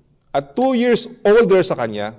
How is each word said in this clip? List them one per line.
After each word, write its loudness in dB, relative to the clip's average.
at -8
two -2
years 0
older 4
sa -4
kanya, -8